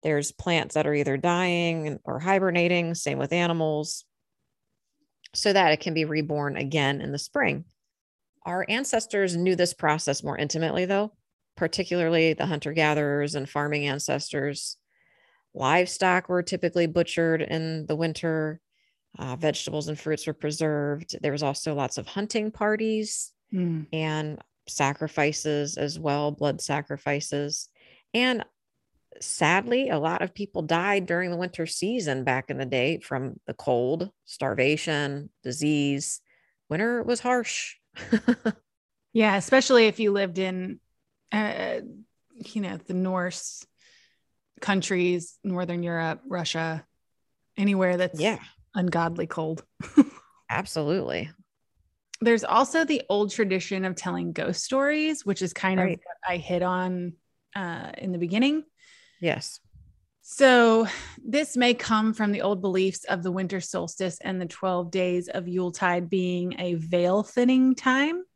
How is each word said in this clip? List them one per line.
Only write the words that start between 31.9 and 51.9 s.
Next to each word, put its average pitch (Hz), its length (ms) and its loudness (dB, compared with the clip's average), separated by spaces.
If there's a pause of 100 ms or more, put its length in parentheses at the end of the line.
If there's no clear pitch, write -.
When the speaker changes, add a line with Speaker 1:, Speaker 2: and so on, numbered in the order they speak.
Speaker 1:
back 131 260 0
in 135 80 -6
the 131 80 -4
day 131 320 0
from 131 480 -6
the - 80 -8
cold, 139 560 0 (140)
starvation, 143 1080 -2 (140)
disease. 143 760 -2 (480)
Winter 226 360 -2
was 233 160 -2
harsh. - 560 -2 (180)
<laughs> - 160 -8 (1040)
Speaker 2:
Yeah, 214 240 4
especially 247 500 6
if 214 140 2
you 214 100 4
lived 196 280 0
in, 185 420 -4 (500)
uh, 208 520 -2 (520)
you 220 260 -8
know, 190 180 -6
the - 160 -8
Norse 185 680 -4 (960)
countries, 180 840 0
Northern 180 380 -4
Europe, 165 440 -2
Russia, 165 580 -4 (720)
anywhere 190 400 2
that's 180 240 0
Speaker 1:
Yeah. 196 180 2 (360)
Speaker 2:
ungodly 170 520 0
cold. 160 380 -6 (160)
<laughs> - 240 6 (460)
Speaker 1:
Absolutely. 151 800 -2 (880)